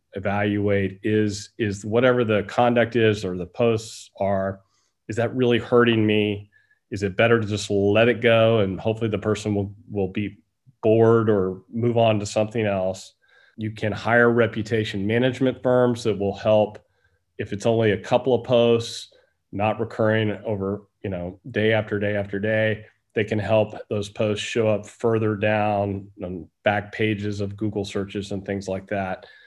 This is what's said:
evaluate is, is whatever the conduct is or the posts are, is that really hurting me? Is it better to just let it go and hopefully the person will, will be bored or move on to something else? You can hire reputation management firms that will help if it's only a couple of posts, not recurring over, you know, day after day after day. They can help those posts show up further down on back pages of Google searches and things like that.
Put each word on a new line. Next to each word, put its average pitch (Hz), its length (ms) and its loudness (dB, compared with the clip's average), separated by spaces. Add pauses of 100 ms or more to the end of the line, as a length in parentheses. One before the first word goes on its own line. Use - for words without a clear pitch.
(140)
evaluate 101 920 -2
is, 107 540 0
is 101 260 -4
whatever 123 400 2
the 107 200 0
conduct 120 520 2
is 110 300 2
or 90 120 -4
the 87 80 -8
posts - 760 -4
are, 95 420 -2 (460)
is 107 80 -10
that 117 200 -2
really 120 220 2
hurting 117 480 4
me? 104 440 0 (420)
Is 101 120 -4
it 95 140 -4
better 117 220 4
to 104 80 -2
just 104 220 -4
let 101 380 4
it 110 140 0
go 113 380 4
and 95 200 -2
hopefully 113 300 -2
the 101 80 -2
person 107 380 -2
will, 101 180 -4 (160)
will 101 180 -4
be 98 300 -6 (440)
bored 113 480 6
or 95 340 0 (100)
move 117 240 -2
on 113 220 4
to 101 60 -4
something 107 400 -2
else? 95 500 -4 (420)
You 110 140 -6
can 107 200 -4
hire 120 380 4
reputation 110 800 0
management 127 560 0
firms 123 400 2
that 104 140 0
will 98 180 -2
help 107 420 2 (600)
if 123 140 -10
it's 101 140 -6
only 113 260 4
a 92 60 0
couple 127 360 0
of 117 120 0
posts, 117 680 0 (380)
not 104 280 -2
recurring 110 520 0 (140)
over, 101 380 -4 (200)
you 104 60 -8
know, 92 300 -8 (120)
day 110 220 0
after 107 260 -2
day 101 160 -2
after 101 240 -6
day. 110 460 -2 (280)
They 117 100 -2
can 110 160 -2
help 107 360 0 (140)
those 104 200 -4
posts 107 360 -2
show 113 220 -2
up 101 180 0
further 110 500 -2
down 101 720 0 (140)
on 90 280 -10 (140)
back 101 280 0
pages 104 500 -4
of 101 160 -6
Google 104 280 -4
searches 98 460 -8
and 98 140 -8
things 98 220 -6
like 95 200 -8
that. 95 380 -6 (220)